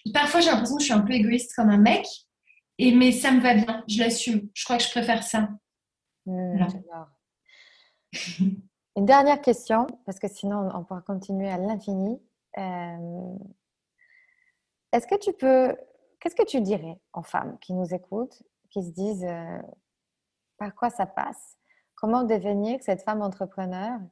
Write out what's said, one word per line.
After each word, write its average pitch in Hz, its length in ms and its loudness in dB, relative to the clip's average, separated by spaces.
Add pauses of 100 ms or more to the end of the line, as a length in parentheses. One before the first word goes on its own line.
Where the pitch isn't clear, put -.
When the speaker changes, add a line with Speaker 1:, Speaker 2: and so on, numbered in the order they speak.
(120)
Speaker 1:
Parfois, 294 280 4
j'ai 330 100 6
l'impression 254 240 2
que 294 80 -2
je - 40 0
suis 240 80 0
un 208 80 6
peu 202 100 0
égoïste 233 420 2
comme 214 160 6
un 202 80 6
mec, 247 260 6 (760)
et, 247 140 6
mais 247 200 8
ça 269 180 2
me 254 100 6
va 247 140 6
bien, 226 340 2
je 214 120 -2
l'assume. 226 520 0
Je - 120 -10
crois 240 140 -2
que 240 40 0
je - 80 -2
préfère 233 320 0
ça. 214 280 -2 (760)
Speaker 2:
Hmm, 185 300 -4
Speaker 1:
Voilà. 180 160 2
Speaker 2:
j'adore. - 1800 -10 (480)
Une 202 100 0
dernière 277 340 6
question, 233 460 0 (200)
parce 190 120 -12
que - 80 -8
sinon, 202 480 -6
on 180 80 -10
pourra 180 200 -12
continuer 196 460 -6
à 185 80 -6
l'infini. 196 600 -4 (400)
Euh, 175 760 -10 (1500)
est-ce 240 160 0
que 403 140 -2
tu 403 120 -4
peux, 262 440 2 (420)
qu'est-ce - 160 -8
que 453 100 2
tu 285 160 2
dirais 185 380 -4 (160)
aux 170 80 -10
femmes - 380 -6
qui 185 140 -8
nous 180 200 -4
écoutent, 202 480 -10 (280)
qui 196 120 -6
se 175 80 -10
disent, 185 340 -6
euh, 170 340 -10 (1000)
par 208 160 -10
quoi 240 160 -2
ça 214 160 -4
passe ? - 500 -10 (380)
Comment 233 300 0
devenir 208 580 -2
cette 190 200 -4
femme 214 200 -4
entrepreneur 190 760 -8 (120)